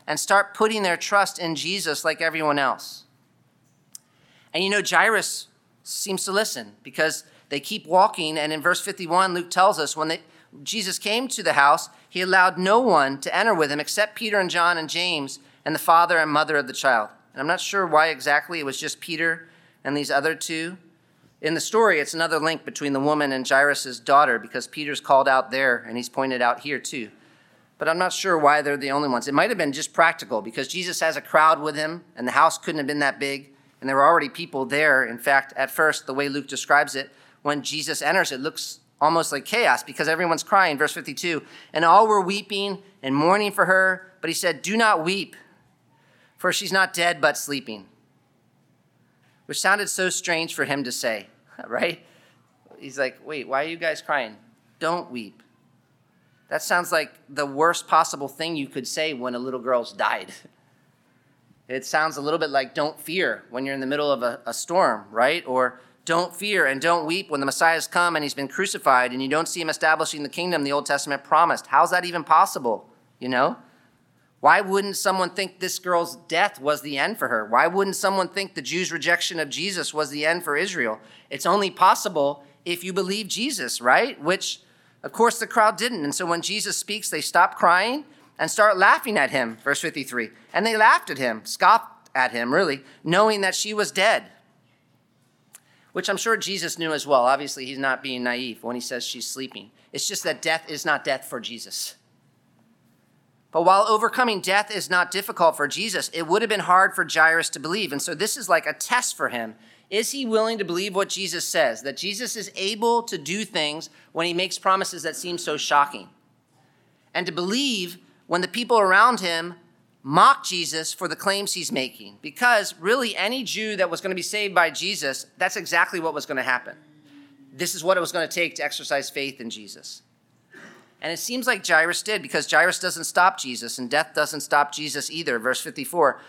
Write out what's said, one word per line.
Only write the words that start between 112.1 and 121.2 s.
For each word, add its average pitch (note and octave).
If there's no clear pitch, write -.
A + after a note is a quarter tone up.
is G3+
able A3+
to G#3
do F#3
things D#3
when E3
he E3+
makes F#3
promises F#3+
that D#3
seem F3
so D3+
shocking? C#3+
And F3+
to F3+
believe F#3+
when F3
the F3+
people A#3
around G3+
him E3+
mock F#3+
Jesus D#3+
for F3
the D#3
claims G3